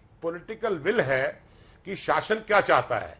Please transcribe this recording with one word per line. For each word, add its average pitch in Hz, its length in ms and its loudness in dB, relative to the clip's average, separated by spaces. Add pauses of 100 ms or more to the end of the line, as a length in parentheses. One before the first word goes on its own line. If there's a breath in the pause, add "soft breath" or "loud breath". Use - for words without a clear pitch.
(220)
political 175 520 -4
will 180 260 2
है 135 420 -2 (420 soft breath)
कि 190 120 -8
शासन 156 380 0
क्या 208 260 2
चाहता 135 360 2
है। 90 240 -8